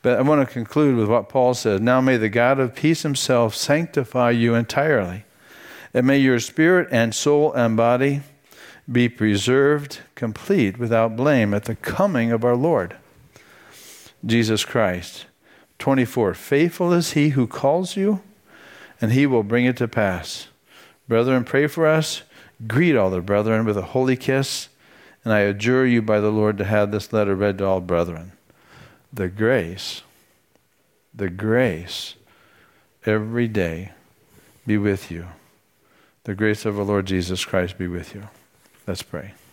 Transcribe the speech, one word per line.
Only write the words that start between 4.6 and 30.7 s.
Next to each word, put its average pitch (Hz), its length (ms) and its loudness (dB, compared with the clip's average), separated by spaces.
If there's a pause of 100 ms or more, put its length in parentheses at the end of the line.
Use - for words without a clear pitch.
and 127 140 2
may 139 120 4
your 131 200 4
spirit 165 540 2
and 113 220 2
soul 147 400 2
and 113 220 2
body 127 440 2 (680)
be 120 180 2
preserved 135 920 0 (140)
complete 123 640 -2
without 113 380 0
blame 120 380 2
at 104 100 -4
the 113 100 -6
coming 123 560 -2
of 117 140 0
our 123 100 2
Lord 123 420 -2 (1300)
Jesus 113 420 0
Christ." 92 580 -2 (540)
Twenty-four, 120 560 0
"Faithful 175 580 0
is 170 200 0
he 151 180 2
who 143 160 0
calls 170 500 -2
you, 196 240 0 (800)
and 113 120 0
he 139 120 4
will 123 180 2
bring 117 220 2
it 123 140 0
to 120 100 0
pass. 95 600 -4 (600)
Brethren, 120 360 2
pray 139 220 0
for 160 200 0
us. 156 360 0 (460)
Greet 147 260 2
all 98 160 2
the 92 100 -2
brethren 104 440 0
with 107 120 0
a 92 60 -4
holy 131 340 0
kiss, - 520 -4 (560)
and 110 80 0
I 104 80 4
adjure 104 440 2
you 120 180 2
by 107 180 0
the 107 100 0
Lord 107 280 0
to 101 60 -2
have 104 280 0
this 101 200 -6
letter 104 220 0
read 98 240 0
to 98 60 -2
all 95 160 0
brethren." 87 520 -4 (800)
The 101 160 -6
grace, 98 760 -2 (1120)